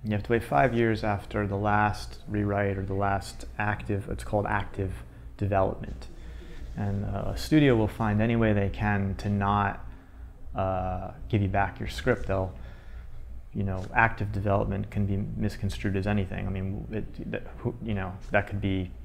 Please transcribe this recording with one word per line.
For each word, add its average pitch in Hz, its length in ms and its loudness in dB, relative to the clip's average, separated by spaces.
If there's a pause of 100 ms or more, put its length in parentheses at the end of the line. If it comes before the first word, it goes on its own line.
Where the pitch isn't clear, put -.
You 107 80 -2
have 107 120 0
to - 80 0
wait 117 120 4
five 139 300 4
years 113 300 4
after 104 420 0
the 98 120 0
last 104 720 2
rewrite 101 500 2
or 95 80 -2
the 98 80 -2
last 98 520 -2 (120)
active, 104 520 -2
it's - 140 -4
called 104 220 2
active 98 480 -2 (420)
development. - 720 0 (720)
And, 101 260 0
uh, 101 280 -2
a 98 60 -4
studio 143 380 6
will 107 140 4
find 104 320 2
any 117 140 4
way 113 180 6
they 98 160 2
can 98 460 0
to - 120 -4
not, 101 580 2 (720)
uh, 92 560 -2 (160)
give 104 140 4
you 98 80 4
back 98 300 2
your 107 100 -4
script. - 380 2
They'll, 95 260 0 (1000)
you 101 100 -2
know, 92 200 -2 (100)
active 110 380 4
development 101 580 2
can 104 160 0
be 101 120 2 (180)
misconstrued 101 640 -2
as 98 100 0
anything. 98 400 0
I - 20 -2
mean, 95 420 -4
it, - 400 -6
that, - 160 -4 (100)
who, - 260 -4
you 110 100 -2
know, 95 200 -4 (180)
that 101 160 4
could 98 140 -4
be 95 300 0 (140)